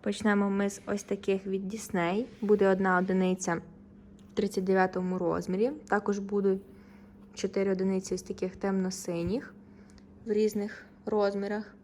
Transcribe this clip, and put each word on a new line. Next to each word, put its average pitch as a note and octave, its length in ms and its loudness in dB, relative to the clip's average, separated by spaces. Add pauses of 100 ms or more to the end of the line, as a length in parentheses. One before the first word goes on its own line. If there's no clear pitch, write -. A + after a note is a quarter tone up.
Почнемо G3+ 480 2
ми G3+ 200 0
з - 160 -10
ось G3+ 180 -4
таких G3 440 -2
від G3 260 -4
Disney. G3 520 -2 (160)
Буде G3+ 260 6
одна F#3+ 300 4
одиниця F#3 580 2
в - 800 -16
тридцять G3 280 0
дев'ятому F#3 540 2
розмірі. F3+ 540 0 (160)
Також G3+ 320 0
будуть G3 420 0 (720)
чотири G3 380 -2
одиниці F#3+ 440 -2
ось F#3 60 -8
таких F#3 340 -6
темно-синіх F#3 1000 -2 (720)
в A3+ 60 -6
різних G#3 540 0 (200)
розмірах. G3+ 800 -2